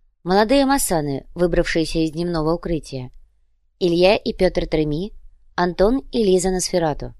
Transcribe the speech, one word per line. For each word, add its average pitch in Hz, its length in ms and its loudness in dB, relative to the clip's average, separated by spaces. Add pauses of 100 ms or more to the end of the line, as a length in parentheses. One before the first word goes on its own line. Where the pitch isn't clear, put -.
(240)
Молодые 220 440 4
масаны, 160 680 -2
выбравшиеся 170 640 0
из 160 120 0
дневного 165 420 -2
укрытия. 143 560 -6 (680)
Илья 180 360 4
и - 160 -4
Пётр 175 360 0
Треми, 156 440 -2 (440)
Антон 185 560 0
и 233 120 0
Лиза 185 280 2
Носферату. 165 680 -2